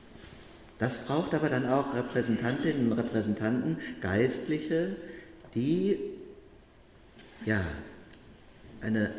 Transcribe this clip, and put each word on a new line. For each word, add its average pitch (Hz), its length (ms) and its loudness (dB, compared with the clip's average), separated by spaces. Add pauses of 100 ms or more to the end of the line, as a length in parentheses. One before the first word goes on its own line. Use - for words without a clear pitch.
(800)
Das 127 200 0
braucht 143 360 0
aber 151 140 4
dann 127 200 2
auch 135 260 2
Repräsentantinnen 123 960 2
und 107 60 4
Repräsentanten, 113 840 2 (220)
Geistliche, 151 960 2 (600)
die, 175 420 2 (1500)
ja, 107 160 2 (1200)
eine 110 380 0